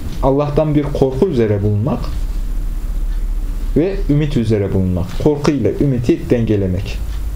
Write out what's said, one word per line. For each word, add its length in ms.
Allah'tan 520
bir 80
korku 460
üzere 340
bulunmak 380
ve 180
ümit 260
üzere 380
bulunmak. 320
Korku 260
ile 300
ümiti 500
dengelemek. 680